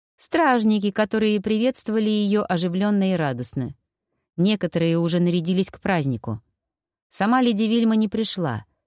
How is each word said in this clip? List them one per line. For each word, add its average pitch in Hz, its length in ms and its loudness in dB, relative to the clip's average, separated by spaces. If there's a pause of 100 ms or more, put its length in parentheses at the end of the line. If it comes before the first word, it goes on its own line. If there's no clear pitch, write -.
(160)
Стражники, 220 760 2
которые 214 500 0
приветствовали 220 680 -2
ее 208 400 2
оживленно 185 640 0
и 185 40 0
радостно. 127 580 -4 (600)
Некоторые 170 600 0
уже 170 220 0
нарядились 175 500 0
к - 100 -20
празднику. 139 600 -4 (720)
Сама 240 320 0
леди 226 220 2
Вильма 226 320 2
не 220 120 2
пришла — 180 560 -4 (220)